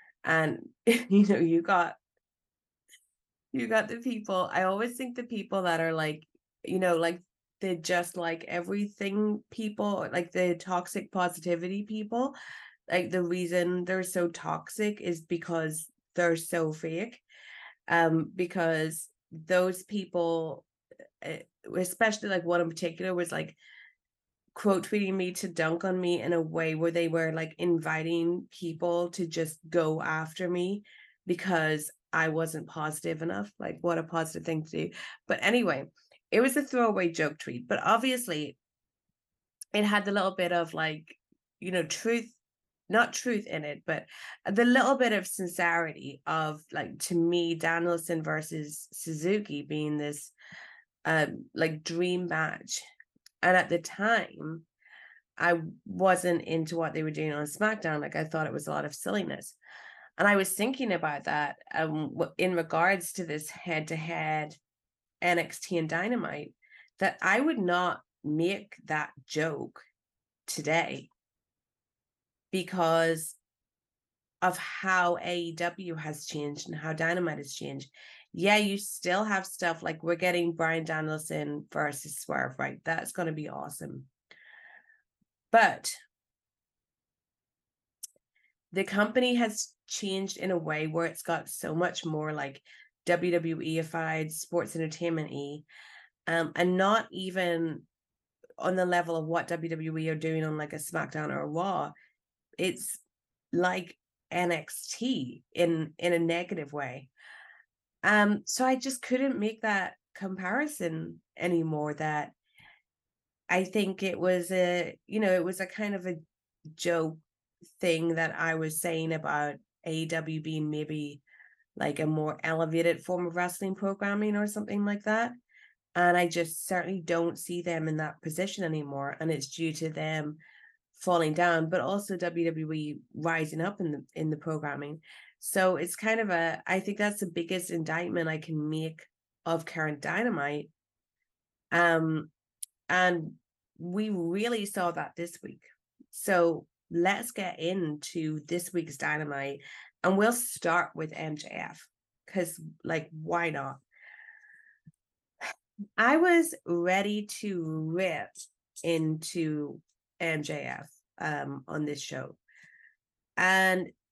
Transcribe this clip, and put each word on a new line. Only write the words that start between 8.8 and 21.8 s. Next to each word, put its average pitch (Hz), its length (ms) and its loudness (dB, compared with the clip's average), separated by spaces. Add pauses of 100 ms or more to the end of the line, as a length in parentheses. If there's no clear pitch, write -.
people, 208 640 -2
like, 175 180 -2
the 180 240 2
toxic 180 560 -4
positivity 180 720 -2
people, 220 520 -2 (560)
like, 180 200 0
the 180 120 2
reason 175 640 0
they're 185 180 0
so 180 240 0
toxic 170 720 -4
is 170 220 -4
because 165 640 -4 (280)
they're 170 200 4
so 165 380 0
fake. 165 460 -6 (680)
Um, 165 480 6
because 165 720 0 (240)
those 180 520 0
people, 170 840 -2 (560)
eh, 151 200 -8 (340)
especially, 214 540 0